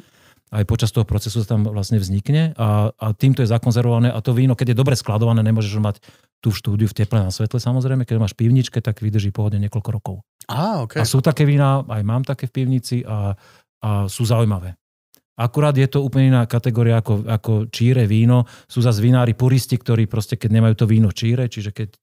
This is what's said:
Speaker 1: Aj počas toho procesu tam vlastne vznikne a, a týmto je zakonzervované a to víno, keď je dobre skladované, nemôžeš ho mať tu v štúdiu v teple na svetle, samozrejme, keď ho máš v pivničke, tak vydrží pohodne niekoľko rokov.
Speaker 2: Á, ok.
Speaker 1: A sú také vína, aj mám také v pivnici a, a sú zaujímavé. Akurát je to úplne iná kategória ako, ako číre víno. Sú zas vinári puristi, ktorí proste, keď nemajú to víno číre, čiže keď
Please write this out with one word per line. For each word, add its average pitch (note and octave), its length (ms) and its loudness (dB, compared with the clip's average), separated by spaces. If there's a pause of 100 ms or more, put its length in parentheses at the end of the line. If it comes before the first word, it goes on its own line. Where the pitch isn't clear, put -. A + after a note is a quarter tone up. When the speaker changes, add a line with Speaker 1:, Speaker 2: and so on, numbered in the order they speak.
(500)
Speaker 1:
Aj G#2+ 140 -2
počas A2+ 260 0
toho A#2 140 0
procesu G#2 400 -2
tam G#2 240 0
vlastne G#2 320 -2
vznikne C#3 560 -2
a, G#2+ 340 2
a - 220 -6
týmto C3 320 2
je G#2+ 80 2
zakonzervované A#2 560 2
a A#2+ 100 0
to A2+ 140 -2
víno, B2+ 240 2
keď B2 160 -2
je A2 60 2
dobre C3+ 180 2
skladované, A2+ 480 0
nemôžeš A2 320 0
ho G#2+ 80 0
mať G#2 160 -4 (380)
tu - 100 -4
v G2+ 100 0
štúdiu G#2 300 0
v - 80 -4
teple G#2+ 240 0
na F#2+ 80 0
svetle, A2 320 -4
samozrejme, B2+ 480 -2
keď A#2 80 -2
ho A2+ 80 0
máš G2 80 -2
v A2+ 160 -2
pivničke, B2 320 2
tak G#2+ 180 -4
vydrží G#2 320 -2
pohodne G#2 300 -4
niekoľko G#2 320 -6
rokov. G2 240 -8 (300)
Speaker 2:
Á, F3+ 360 -4
ok. A2+ 140 -8
Speaker 1:
A B2+ 100 0
sú C3+ 140 0
také D3+ 240 0
vína, C#3+ 400 2
aj A2+ 180 -6
mám A2+ 220 -2
také C3 240 -6
v C3 160 -4
pivnici B2 400 -2
a, G2+ 320 -4 (420)
a G2+ 300 -2
sú G#2+ 160 -6
zaujímavé. G#2 560 -2 (560)
Akurát D3 360 0
je C3+ 140 2
to C#3 140 0
úplne C3+ 320 2
iná B2 120 4
kategória A#2 540 2
ako, G#2+ 300 -2
ako A2+ 240 -2 (160)
číre A#2+ 400 2
víno. A#2 400 4 (180)
Sú - 140 -6
zas A#2 180 2
vinári A#2+ 360 2
puristi, B2+ 420 0
ktorí A2+ 320 0
proste, - 260 -4
keď A2 200 -4
nemajú A2+ 220 4
to A#2+ 100 0
víno A2 260 4
číre, A#2+ 340 -2
čiže G#2+ 240 -8
keď G#2 180 -10 (160)